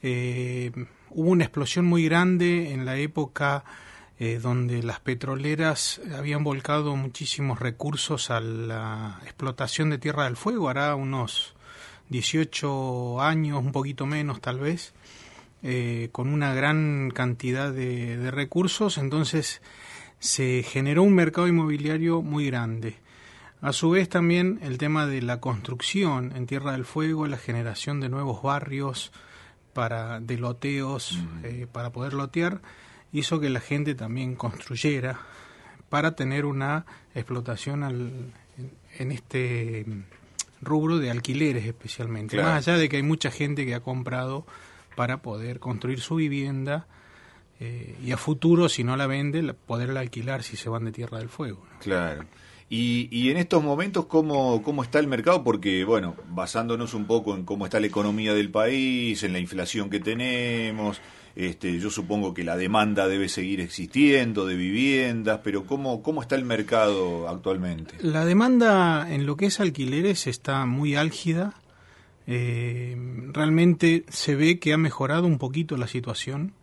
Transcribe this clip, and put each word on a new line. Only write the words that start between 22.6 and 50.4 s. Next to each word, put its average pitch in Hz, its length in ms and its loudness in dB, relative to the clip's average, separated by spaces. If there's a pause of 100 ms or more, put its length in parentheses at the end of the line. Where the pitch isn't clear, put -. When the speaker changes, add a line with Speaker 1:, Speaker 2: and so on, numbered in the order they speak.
Speaker 1:
A 139 120 -2
su 165 180 2
vez 180 180 4
también 180 560 2
el 131 120 -4
tema 151 300 0
de 135 160 -2
la 120 160 -2
construcción 127 960 -2
en 127 140 -6
Tierra 139 240 -4
del 131 120 -4
Fuego, 156 440 -2
la 139 80 -4
generación 120 640 -4
de 135 80 -4
nuevos 131 340 -4
barrios 139 720 -4 (600)
para, 113 440 -4
de 117 200 -6
loteos, 135 760 -4
Speaker 2:
Ujú. 175 160 -6 (160)
Speaker 1:
eh, 120 260 -8
para 120 200 -6
poder 127 240 -6
lotear, 165 480 -2 (500)
hizo 151 260 0
que 147 100 0
la 127 120 0
gente 147 340 -2
también 123 400 -6
construyera 127 880 -4 (680)
para 151 280 2
tener 143 300 0
una 143 380 -2 (300)
explotación 123 680 -4
al, 123 480 -6 (260)
en, 127 140 -12 (260)
en 131 140 -4
este 117 760 -4 (760)
rubro 156 380 2
de 131 140 0
alquileres 127 520 0
especialmente. 113 720 -6
Speaker 2:
Claro. 104 180 4
Speaker 1:
Más 143 120 0
allá 170 100 6
de 160 120 4
que 143 80 -2
hay 139 80 0
mucha 151 260 2
gente 143 340 -2
que 120 120 -2
ha 120 40 -4
comprado 127 680 -4 (500)
para 123 260 -2
poder 117 380 -8
construir 127 400 -4
su 165 160 -4
vivienda, 139 720 -2 (720)
eh, 117 440 -10
y 123 80 -4
a 123 40 -2
futuro, 165 520 4
si 123 160 0
no 127 120 0
la 139 120 0
vende, 143 340 0
la, 139 100 -2
poderla 123 460 -4
alquilar 123 460 -6